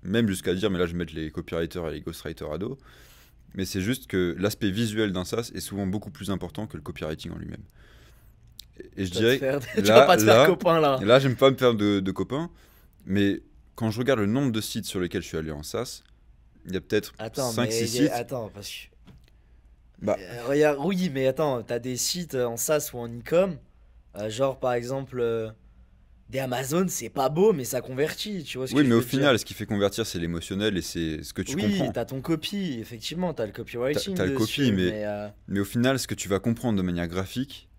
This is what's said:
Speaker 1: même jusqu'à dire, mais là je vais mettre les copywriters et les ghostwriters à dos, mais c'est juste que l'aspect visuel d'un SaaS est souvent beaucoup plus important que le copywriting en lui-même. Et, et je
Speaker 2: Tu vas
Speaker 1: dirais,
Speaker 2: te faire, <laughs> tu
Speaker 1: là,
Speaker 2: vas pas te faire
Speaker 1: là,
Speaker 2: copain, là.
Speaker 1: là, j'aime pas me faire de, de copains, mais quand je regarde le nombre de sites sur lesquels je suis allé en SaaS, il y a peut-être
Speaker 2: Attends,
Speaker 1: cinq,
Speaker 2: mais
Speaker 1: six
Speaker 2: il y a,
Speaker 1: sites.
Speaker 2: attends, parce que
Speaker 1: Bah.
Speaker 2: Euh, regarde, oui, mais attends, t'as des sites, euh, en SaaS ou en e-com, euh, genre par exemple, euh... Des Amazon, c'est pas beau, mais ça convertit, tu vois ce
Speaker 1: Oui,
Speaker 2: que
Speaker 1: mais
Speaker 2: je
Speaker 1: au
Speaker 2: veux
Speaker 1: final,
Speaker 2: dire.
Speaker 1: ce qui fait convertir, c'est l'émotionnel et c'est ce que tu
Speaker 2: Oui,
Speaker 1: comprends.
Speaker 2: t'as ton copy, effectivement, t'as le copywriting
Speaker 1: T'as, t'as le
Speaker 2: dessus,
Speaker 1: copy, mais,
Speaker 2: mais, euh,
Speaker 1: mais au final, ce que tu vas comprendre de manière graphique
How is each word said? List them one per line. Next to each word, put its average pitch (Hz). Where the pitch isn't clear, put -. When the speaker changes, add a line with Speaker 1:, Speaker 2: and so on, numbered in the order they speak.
Speaker 1:
même 110
jusqu'à 92
dire, 98
mais 90
là 90
je 85
vais 87
mettre 80
les 78
copywriters 82
et 76
les 76
ghostwriters 80
à 78
dos, 120
mais 95
c'est 95
juste 127
que 90
l'aspect 101
visuel 107
d'un 90
SaaS 117
est 90
souvent 98
beaucoup 98
plus 95
important 92
que -
le 76
copywriting 80
en 82
lui-même. 78
Et, -
et -
je 92
Speaker 2:
Tu 87
vas 98
Speaker 1:
dirais, 117
Speaker 2:
te 135
faire, 135
<laughs> -
tu 151
Speaker 1:
là, 107
Speaker 2:
vas 139
pas 180
te -
faire 110
Speaker 1:
là, 139
Speaker 2:
copain, 170
là. 139
Speaker 1:
là, 117
j'aime 135
pas 135
me 127
faire 123
de, 104
de 95
copains, 131
mais 101
quand 110
je 104
regarde 127
le 101
nombre 127
de 110
sites -
sur 95
lesquels 90
je -
suis -
allé 80
en 76
SaaS, -
il 90
y 92
a -
peut-être 107
Speaker 2:
Attends, 120
Speaker 1:
cinq, 117
Speaker 2:
mais 110
Speaker 1:
six 117
Speaker 2:
il 127
y 147
a, -
Speaker 1:
sites. -
Speaker 2:
attends, 117
parce 101
que -
Speaker 1:
Bah. 104
Speaker 2:
Euh, 113
regarde, 147
oui, 180
mais 131
attends, 131
t'as 120
des 123
sites, 175
euh, 123
en 117
SaaS 151
ou 123
en 120
e-com, 156
euh, 107
genre 131
par 127
exemple, 127
euh... 113
Des 123
Amazon, 135
c'est 117
pas 135
beau, 185
mais 139
ça 123
convertit, 151
tu -
vois 131
ce -
Speaker 1:
Oui, 147
Speaker 2:
que -
Speaker 1:
mais 127
Speaker 2:
je 117
Speaker 1:
au 117
Speaker 2:
veux 127
Speaker 1:
final, 135
Speaker 2:
dire. 104
Speaker 1:
ce -
qui -
fait 104
convertir, 101
c'est 90
l'émotionnel 95
et -
c'est 80
ce -
que 95
tu 131
Speaker 2:
Oui, 196
Speaker 1:
comprends. -
Speaker 2:
t'as 120
ton 131
copy, 165
effectivement, 151
t'as 113
le 101
copywriting 123
Speaker 1:
T'as, 175
t'as 92
le 135
Speaker 2:
dessus, 110
Speaker 1:
copy, 120
mais, 92
Speaker 2:
mais, 107
euh, 104
Speaker 1:
mais 98
au 101
final, 127
ce -
que -
tu -
vas 95
comprendre 117
de 92
manière 87
graphique 95